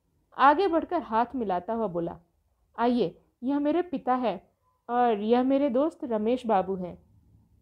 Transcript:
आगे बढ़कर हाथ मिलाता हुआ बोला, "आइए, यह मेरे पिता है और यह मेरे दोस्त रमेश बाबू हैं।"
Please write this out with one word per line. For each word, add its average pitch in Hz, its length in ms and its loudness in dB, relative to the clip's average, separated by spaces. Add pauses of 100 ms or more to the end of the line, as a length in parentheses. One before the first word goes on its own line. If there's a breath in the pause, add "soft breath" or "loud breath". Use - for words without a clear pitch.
(380)
आगे 285 300 4
बढ़कर 320 340 -2
हाथ 226 240 -2 (100)
मिलाता 196 380 -4
हुआ 226 140 -2
बोला, 170 320 -6 (580)
"आइए, 240 480 0 (180)
यह 277 160 0
मेरे 302 220 0
पिता 269 340 -2
है 220 340 -4 (400)
और 240 300 2
यह 240 240 2
मेरे 277 260 2
दोस्त 285 340 0
रमेश 240 420 -2
बाबू 190 300 0
हैं।" 180 340 -10 (520)